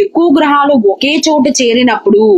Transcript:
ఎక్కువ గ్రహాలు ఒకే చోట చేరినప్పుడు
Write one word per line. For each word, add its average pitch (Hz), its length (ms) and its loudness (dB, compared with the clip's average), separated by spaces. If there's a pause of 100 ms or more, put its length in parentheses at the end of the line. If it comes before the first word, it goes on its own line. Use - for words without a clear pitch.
ఎక్కువ 339 220 -2 (120)
గ్రహాలు 285 360 0 (180)
ఒకే 277 200 -4 (140)
చోట 302 180 0 (160)
చేరినప్పుడు 233 640 0 (120)